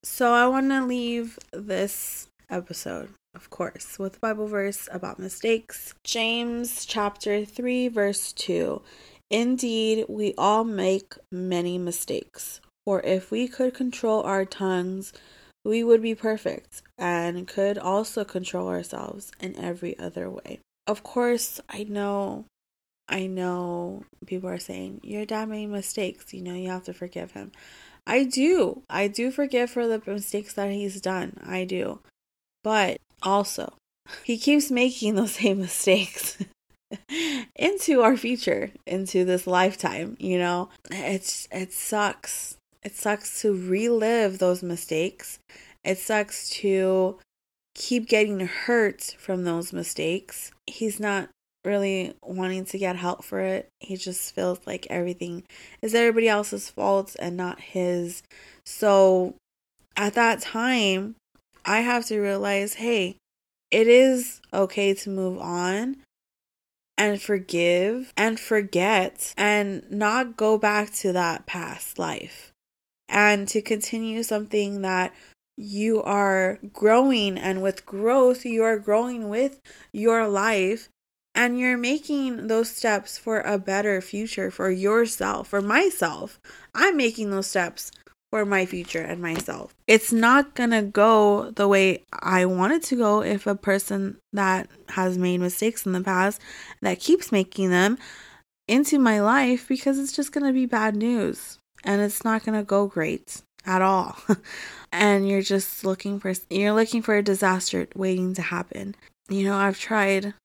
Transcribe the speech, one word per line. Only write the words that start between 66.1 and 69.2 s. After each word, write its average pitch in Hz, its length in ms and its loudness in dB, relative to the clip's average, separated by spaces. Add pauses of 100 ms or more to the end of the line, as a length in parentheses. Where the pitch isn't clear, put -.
and 202 240 0
forgive 185 960 0
and 226 240 0
forget 196 960 0